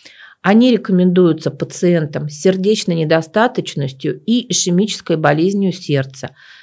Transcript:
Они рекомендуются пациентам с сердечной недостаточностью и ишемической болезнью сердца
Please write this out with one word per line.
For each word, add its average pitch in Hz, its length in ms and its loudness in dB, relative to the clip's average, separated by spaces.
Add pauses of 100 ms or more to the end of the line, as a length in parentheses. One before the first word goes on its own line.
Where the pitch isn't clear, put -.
(420)
Они 226 280 4
рекомендуются 180 800 2
пациентам 147 800 -2
с - 60 -12
сердечной 190 640 0
недостаточностью 160 1300 -2
и 233 260 -2
ишемической 180 640 0
болезнью 170 560 0
сердца 135 640 -6 (260)